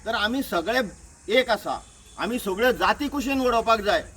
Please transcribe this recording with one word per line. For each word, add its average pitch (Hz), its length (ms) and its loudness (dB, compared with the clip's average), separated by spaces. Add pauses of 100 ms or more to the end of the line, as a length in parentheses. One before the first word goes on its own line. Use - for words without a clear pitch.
तर 226 100 -2
आमी 226 280 0
सगळे 202 360 0 (480)
एक 247 220 4
आसा, 165 320 -2 (360)
आमी 214 220 -4
सगळ्यो 208 320 2
जाती 214 360 0
कुशीन 269 340 -2
उडोवपाक 226 380 2
जाय. 190 240 0 (140)